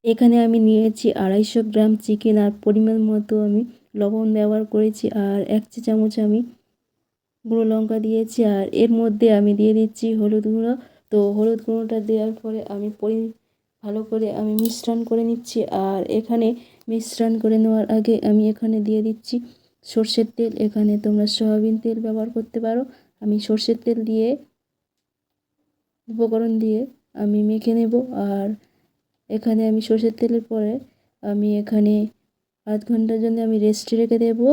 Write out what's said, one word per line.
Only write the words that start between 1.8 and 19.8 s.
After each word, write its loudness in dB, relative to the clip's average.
চিকেন, 0
আর 2
পরিমাণ 2
মতো -2
আমি 0
লবণ -2
ব্যবহার 0
করেছি, -2
আর -2
এক 0
চা -14
চামচ 0
আমি 2
গুঁড়ো 0
লঙ্কা 0
দিয়েছি। -2
আর 0
এর 2
মধ্যে 2
আমি 4
দিয়ে 4
দিচ্ছি 0
হলুদ 0
গুঁড়ো। 0
তো 2
হলুদ 0
গুঁড়োটা -2
দেওয়ার -2
পরে -8
আমি -6
পরি-, -4
ভালো -6
করে -2
আমি -2
মিশ্রণ -2
করে -2
নিচ্ছি। -4
আর -2
এখানে 0
মিশ্রণ -2
করে 2
নেওয়ার 2
আগে 2
আমি 4
এখানে -2
দিয়ে 0
দিচ্ছি -6